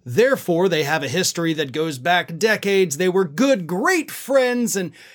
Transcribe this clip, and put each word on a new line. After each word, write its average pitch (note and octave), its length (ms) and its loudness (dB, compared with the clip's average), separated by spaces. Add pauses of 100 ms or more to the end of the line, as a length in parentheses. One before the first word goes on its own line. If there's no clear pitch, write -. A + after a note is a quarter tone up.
Therefore, F#3 640 2
they D#3 140 0
have D3 200 0
a C3+ 60 -6
history E3 460 -2
that D3 180 -4
goes D3+ 240 -4
back E3+ 400 0
decades. G3 600 0
They F#3 100 0
were F#3 160 2
good, F#3+ 420 0
great C#4+ 440 0
friends, B3 680 0
and F3+ 160 -4 (220)